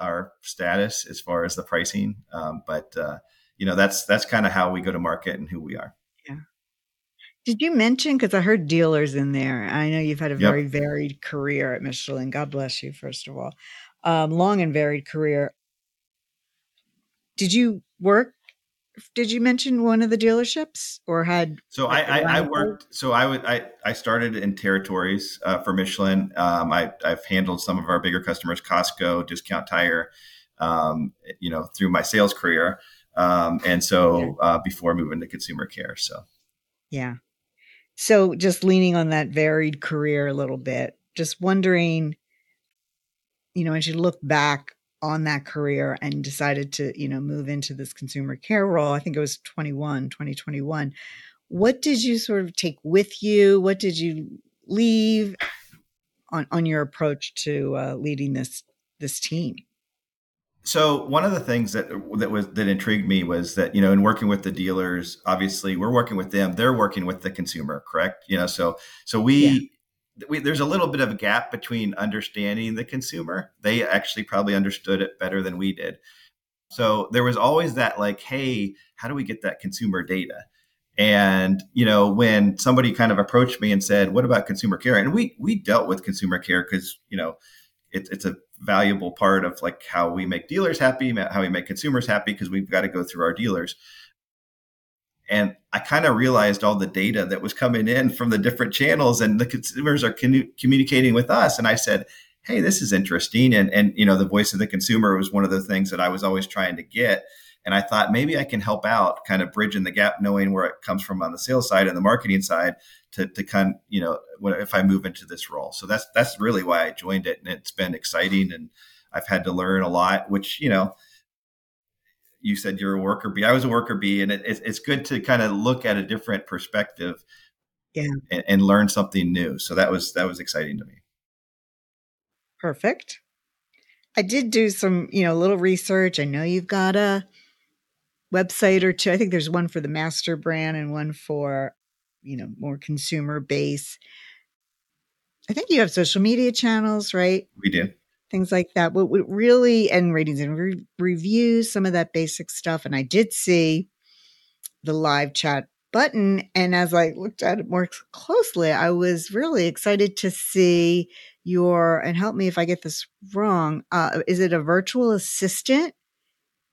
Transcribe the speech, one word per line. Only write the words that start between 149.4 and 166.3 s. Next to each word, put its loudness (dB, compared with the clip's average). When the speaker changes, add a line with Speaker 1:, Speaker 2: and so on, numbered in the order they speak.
Speaker 2:
and 4
ratings 0
and -2
re-, -4
reviews, 2
some 0
of 0
that 0
basic -4
stuff. -4
And -4
I -2
did 2
see 2
the -4
live 0
chat -2
button. 2
And 2
as 2
I 4
looked -10
at 0
it -8
more -2
closely, 0
I 2
was 0
really 0
excited 0
to -2
see 2
your, 4
and -2
help -2
me 0
if -4
I 2
get -2
this -10
wrong, 0
uh, 0
is 0
it 2
a 2
virtual 0
assistant -2